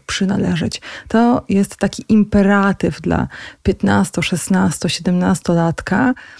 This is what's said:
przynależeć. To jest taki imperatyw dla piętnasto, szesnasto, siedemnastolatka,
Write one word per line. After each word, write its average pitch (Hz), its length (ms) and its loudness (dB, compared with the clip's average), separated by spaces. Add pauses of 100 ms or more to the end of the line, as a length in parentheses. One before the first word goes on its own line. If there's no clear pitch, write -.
przynależeć. 190 760 -2 (260)
To 240 420 2
jest 196 260 0
taki - 340 -4
imperatyw 202 920 2
dla - 260 0 (360)
piętnasto, 196 580 0
szesnasto, 185 680 -2
siedemnastolatka, 180 1200 0 (260)